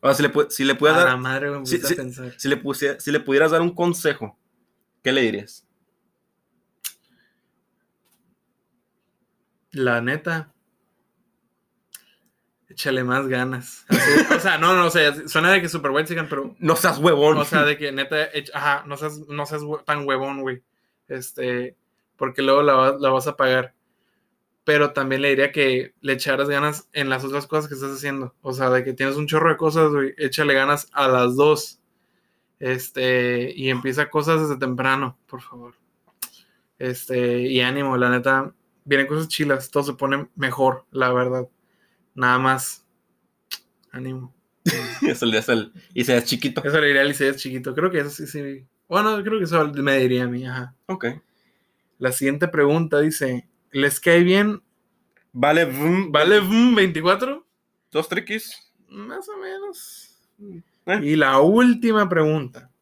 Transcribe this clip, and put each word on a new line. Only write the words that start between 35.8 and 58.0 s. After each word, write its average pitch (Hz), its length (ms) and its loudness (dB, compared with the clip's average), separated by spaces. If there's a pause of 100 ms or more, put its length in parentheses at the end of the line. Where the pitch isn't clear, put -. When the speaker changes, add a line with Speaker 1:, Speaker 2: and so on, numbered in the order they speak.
Speaker 2:
Este, 123 640 -2
y 127 200 0
ánimo, 135 360 0
la 123 140 2
neta, 135 420 0 (320)
vienen 139 220 2
cosas 156 200 -4
chilas, 143 440 -2
todo 143 120 0
se 139 100 -6
pone 139 420 -4
mejor, 131 560 0
la 127 200 0
verdad. 127 360 -2 (680)
Nada 127 240 2
más, 131 480 -2 (1080)
ánimo. 131 400 -12 (320)
Speaker 1:
<laughs> 120 380 -4
Eso - 240 -2
le 113 60 2
dirías 110 180 -2
al 113 240 -2 (220)
Isaías 120 300 2
chiquito. - 380 -4
Speaker 2:
Eso 147 160 0
le 151 80 2
diría 139 140 4
al 143 80 2
Isaías 139 280 0
chiquito, 131 360 -8
creo 156 160 -2
que 180 100 -4
eso 143 120 -4
sí, 151 160 -14
sí. 139 360 -12 (240)
Bueno, 208 360 0
creo 214 160 -4
que 185 60 -2
eso 160 240 0
me 139 280 0
diría 127 280 2
a - 20 -4
mí, 123 180 -8
ajá. 127 300 -10 (100)
Speaker 1:
Ok. 185 220 -6 (880)
Speaker 2:
La 127 140 -2
siguiente 139 360 -2
pregunta 151 520 2
dice: 143 480 -2 (240)
¿les 139 280 0
cae 175 240 6
bien? 202 380 2 (720)
Speaker 1:
Vale, 151 340 4
vum, 156 460 0
Speaker 2:
¿Vale, 160 300 6
vum, 226 340 4
veinticuatro? 196 720 0 (440)
Speaker 1:
Dos 160 180 -2